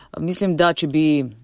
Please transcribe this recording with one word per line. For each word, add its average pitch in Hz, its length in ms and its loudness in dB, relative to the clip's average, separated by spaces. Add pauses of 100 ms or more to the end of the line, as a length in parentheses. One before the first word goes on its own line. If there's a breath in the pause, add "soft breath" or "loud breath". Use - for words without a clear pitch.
(180 loud breath)
Mislim, 180 380 -2
da 170 160 4
če 170 140 -4
bi 151 380 2 (200)